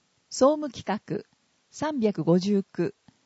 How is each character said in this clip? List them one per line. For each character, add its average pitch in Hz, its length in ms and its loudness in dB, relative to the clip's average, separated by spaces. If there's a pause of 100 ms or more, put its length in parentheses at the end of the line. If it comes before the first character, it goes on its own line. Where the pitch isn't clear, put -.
(300)
総 285 280 2
務 302 140 -8
企 - 140 -14
画、 - 380 -6 (460)
三 302 300 -6
百 208 240 0
五 175 160 4
十 196 240 0
九、 - 320 -6 (300)